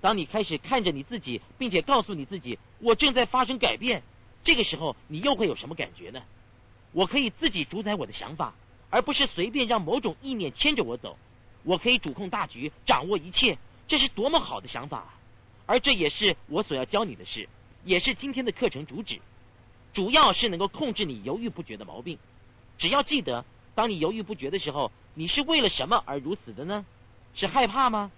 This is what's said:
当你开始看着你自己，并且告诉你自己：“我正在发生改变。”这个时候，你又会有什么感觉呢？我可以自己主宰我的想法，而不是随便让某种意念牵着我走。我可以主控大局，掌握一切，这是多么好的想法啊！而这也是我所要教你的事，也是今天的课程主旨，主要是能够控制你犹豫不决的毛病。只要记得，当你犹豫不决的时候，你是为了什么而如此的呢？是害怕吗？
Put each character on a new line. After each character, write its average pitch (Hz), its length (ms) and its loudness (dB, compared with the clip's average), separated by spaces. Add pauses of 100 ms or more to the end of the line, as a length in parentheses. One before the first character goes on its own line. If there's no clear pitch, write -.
当 202 160 4
你 170 60 -2
开 214 180 -2
始 165 160 -2
看 233 240 0
着 180 80 2
你 139 140 -4
自 233 160 -8
己， 120 200 -6 (180)
并 247 120 -4
且 175 100 2
告 262 220 4
诉 208 100 -4
你 147 120 -6
自 190 160 -10
己 - 180 -8 (220)
：“我 233 140 6
正 277 200 2
在 240 100 4
发 254 200 2
生 247 120 -4
改 123 200 0
变。” 226 260 -2 (400)
这 320 140 6
个 233 80 2
时 - 120 -4
候， 143 200 -2 (100)
你 151 140 -8
又 262 160 2
会 202 100 2
有 135 80 0
什 - 140 -12
么 160 80 -10
感 127 200 -6
觉 87 140 -16
呢？ 127 100 -14 (720)
我 180 140 4
可 262 120 0
以 254 120 2
自 - 180 -2
己 180 160 -2
主 202 200 -8
宰 208 100 -2
我 160 100 -4
的 - 80 -14
想 113 220 -10
法， 143 180 -6 (380)
而 233 100 4
不 285 120 -2
是 277 140 2
随 196 240 -2
便 254 180 0
让 226 120 2
某 185 200 0
种 208 200 -2
意 269 140 -6
念 175 180 -4
牵 302 220 2
着 214 80 0
我 120 140 -4
走。 95 200 -12 (460)
我 175 160 0
可 233 100 0
以 247 100 4
主 147 140 -4
控 185 160 -6
大 185 200 -4
局， 139 240 -8 (120)
掌 156 240 4
握 208 80 2
一 165 140 -6
切， 190 260 2 (300)
这 311 120 2
是 269 100 2
多 220 200 -2
么 311 120 4
好 113 200 -8
的 - 60 -16
想 127 220 -8
法 143 100 -6
啊！ 85 160 -14 (520)
而 240 120 4
这 277 140 2
也 165 180 2
是 196 260 2 (120)
我 175 160 0
所 147 120 -4
要 127 80 0
教 202 200 0
你 151 100 -8
的 90 100 -16
事， - 240 -10 (360)
也 180 160 4
是 262 140 0
今 269 180 -6
天 254 120 -2
的 233 60 0
课 226 180 0
程 143 160 -4
主 180 200 -10
旨， - 160 -10 (760)
主 202 160 0
要 269 220 8
是 233 160 0
能 175 100 -2
够 196 80 2
控 254 260 -2
制 - 120 -2
你 123 180 -6
犹 135 160 -4
豫 233 100 -4
不 175 140 -8
决 110 140 -10
的 101 80 -12
毛 92 180 -14
病。 160 160 -10 (600)
只 165 100 0
要 269 160 4
记 285 180 0
得， 123 220 -2 (320)
当 226 120 2
你 190 120 -2
犹 156 100 2
豫 220 120 -4
不 208 120 -6
决 143 160 -6
的 196 80 -2
时 151 140 -4
候， 135 180 0 (240)
你 165 140 -6
是 285 140 0
为 302 180 4
了 220 80 4
什 135 200 -2
么 214 160 4
而 143 140 -4
如 143 160 -4
此 - 180 -14
的 117 120 -10
呢？ 202 200 -6 (520)
是 - 100 -2
害 247 220 4
怕 254 200 4
吗？ 208 300 0